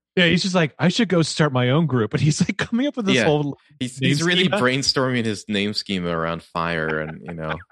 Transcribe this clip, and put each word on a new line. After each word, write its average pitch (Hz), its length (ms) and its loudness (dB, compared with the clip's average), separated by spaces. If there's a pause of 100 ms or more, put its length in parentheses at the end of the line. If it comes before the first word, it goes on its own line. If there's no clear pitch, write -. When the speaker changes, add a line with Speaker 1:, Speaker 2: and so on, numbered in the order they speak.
(160)
Speaker 1:
Yeah, 175 100 4
he's 170 160 2
just 185 140 -2
like, 160 200 2
"I 156 120 2
should 190 200 2
go 170 140 4
start 147 300 2
my 123 180 2
own 156 160 4
group." 123 240 0
But 147 100 -2
he's, 147 200 2
like, 196 180 0
coming 254 300 -2
up - 80 -6
with 220 100 -4
this 220 80 4
Speaker 2:
Yeah. 123 120 4
Speaker 1:
whole 147 300 0 (220)
Speaker 2:
He's, 131 220 -8
Speaker 1:
name 131 80 2
Speaker 2:
he's 143 140 2
really 180 220 2
Speaker 1:
schema. 190 160 0
Speaker 2:
brainstorming 127 640 0
his 107 240 -4
name 104 240 -2
schema 90 380 -4
around 82 320 -4
fire 82 560 -4
and, 78 260 -8
you 87 80 -12
know. 78 220 -8 (180)